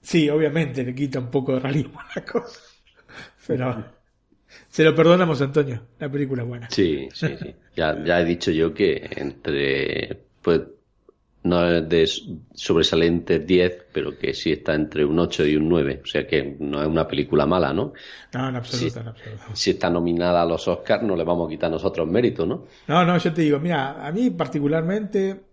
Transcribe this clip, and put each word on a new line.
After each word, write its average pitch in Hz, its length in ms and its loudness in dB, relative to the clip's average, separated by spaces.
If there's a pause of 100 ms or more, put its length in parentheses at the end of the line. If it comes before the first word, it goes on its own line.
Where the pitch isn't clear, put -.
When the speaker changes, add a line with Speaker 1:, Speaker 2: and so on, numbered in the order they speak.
Speaker 1:
Sí, 156 280 2
obviamente 147 560 0
le 123 100 -6
quita 135 260 -4
un 120 100 -8
poco 135 240 0
de 127 60 0
realismo 135 400 -4
a - 60 -18 (100)
la - 80 -8
cosa. - 340 -6 (880)
Pero 127 380 -4 (840)
se - 160 2
lo 156 100 8
perdonamos, 165 460 6
Antonio, 135 460 0 (120)
la 147 120 -8
película 135 320 -2
es 117 60 -6
buena. 120 220 -12
Speaker 2:
Sí, 73 440 0
sí, - 140 -4 (120)
sí. - 140 -12 (220)
Ya, 78 280 0
ya 87 160 4
he 85 40 4
dicho 87 260 0
yo 80 240 2
que 87 420 0
entre, 69 1080 -2 (180)
pues, 82 180 4 (840)
no 87 240 4
es 82 200 2
de 82 140 4
s-, - 180 0 (320)
sobresaliente 82 840 2
diez, 90 540 2
pero 73 260 -6
que - 160 -4
sí - 180 -2
está 76 220 -2
entre 76 300 0
un 76 160 2
ocho 80 260 0
y 76 100 2
un 78 120 2
nueve. 73 340 0
O - 40 -14
sea 71 200 -4
que 71 320 -2
no 73 240 -4
es 76 60 0
una 80 180 0
película 71 400 0
mala, 80 260 2
¿no? 120 200 -2 (420)
Speaker 1:
No, 131 140 -4
en 131 80 -6
absoluto, 120 380 -4
Speaker 2:
Si, 117 60 -12
Speaker 1:
en 113 80 -12
absoluto. 110 340 -16 (120)
Speaker 2:
si - 160 0
está - 180 0
nominada 87 540 2
a 85 40 2
los 82 220 -2
Oscars, 101 360 0
no 98 120 0
le 82 80 0
vamos 85 220 0
a 80 40 -8
quitar 80 200 -2
nosotros 80 380 -2
mérito, 101 360 0
¿no? 113 220 -4 (220)
Speaker 1:
No, 175 160 4
no, 180 140 2
yo 170 140 0
te 165 100 -2
digo, 147 180 2
mira, 151 460 -4
a 147 60 -6
mí 240 180 0
particularmente 170 1120 -2 (120)